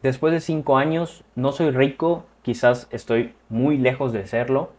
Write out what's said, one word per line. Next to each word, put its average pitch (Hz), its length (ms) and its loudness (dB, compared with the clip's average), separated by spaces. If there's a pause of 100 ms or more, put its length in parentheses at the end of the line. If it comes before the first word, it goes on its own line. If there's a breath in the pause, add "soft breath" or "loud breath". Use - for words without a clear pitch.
después 135 300 0
de 165 60 0
cinco 151 380 0
años, 160 460 -2 (100)
no 131 180 -2
soy 151 200 0
rico, 139 540 0 (180)
quizás 123 480 0
estoy 117 420 -2 (160)
muy 127 300 0
lejos 127 340 0
de 98 140 -6
serlo, 131 520 -2